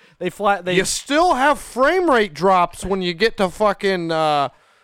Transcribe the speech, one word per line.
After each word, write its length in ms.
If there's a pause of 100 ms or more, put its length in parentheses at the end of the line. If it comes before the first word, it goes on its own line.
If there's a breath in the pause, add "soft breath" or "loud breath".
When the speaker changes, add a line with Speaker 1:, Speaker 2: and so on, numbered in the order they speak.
(200 soft breath)
Speaker 1:
They 100
flat. 340
They 140
Speaker 2:
You 80
still 480
have 260
frame 500
rate 240
drops 520
when 160
you 120
get 220
to 140
fucking, 640
uh, 340 (360 soft breath)